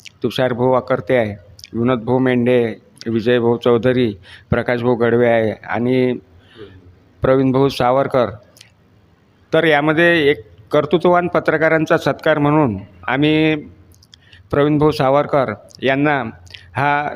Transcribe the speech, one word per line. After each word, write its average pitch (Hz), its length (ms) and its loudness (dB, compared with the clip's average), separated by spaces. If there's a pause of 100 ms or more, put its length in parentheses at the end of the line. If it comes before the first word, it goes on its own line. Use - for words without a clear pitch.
(220)
तुषार 127 300 -2
भाऊ 123 200 0
अकर्ते 127 440 -2
आहे, 107 200 -2 (420)
विनोद 123 220 0
भाऊ 123 180 -2
मेंढे, 123 560 0 (320)
विजय 117 320 0
भाऊ 117 180 2
चौधरी, 120 580 0 (360)
प्रकाश 120 300 -2
भाऊ 123 140 0
गडवे 117 340 2
आहे 113 220 2
आणि 123 680 -2 (1040)
प्रवीण 135 300 2
भाऊ 135 160 2
सावरकर. 131 580 -2 (1300)
तर 160 100 2
यामध्ये 156 680 2
एक 147 100 -2 (300)
कर्तृत्ववान 175 580 2
पत्रकारांचा 160 680 0
सत्कार 151 400 -2
म्हणून 147 380 2 (300)
आम्ही 156 500 0 (960)
प्रवीण 147 280 2
भाऊ 151 120 2
सावरकर 139 640 0 (280)
यांना 139 420 0 (520)
हा 143 400 -2